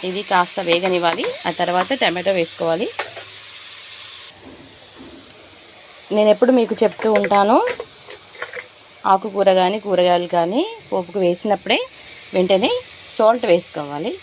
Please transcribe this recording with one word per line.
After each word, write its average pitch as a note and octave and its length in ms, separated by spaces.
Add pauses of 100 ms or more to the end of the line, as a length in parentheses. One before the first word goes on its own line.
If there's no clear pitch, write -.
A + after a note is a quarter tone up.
ఇది F#3+ 220
కాస్త F3+ 380
వేగనివ్వాలి, F3 560 (240)
ఆ - 100
తర్వాత F3+ 300 (120)
టమాటో F3+ 380
వేసుకోవాలి. E3 480 (3250)
నేను G#3+ 180
ఎప్పుడు B3 240
మీకు A3 260
చెప్తూ A3 260 (100)
ఉంటాను, G3+ 380 (1600)
ఆకుకూర G3 360 (120)
కానీ F#3+ 240
కూరగాయలు F3+ 500
కానీ F3+ 280 (260)
పోపుకు F#3 380
వేసినప్పుడే G3 520 (560)
వెంటనే F#3+ 380 (440)
సాల్ట్ A#3 360
వేసుకోవాలి. D#3+ 600 (100)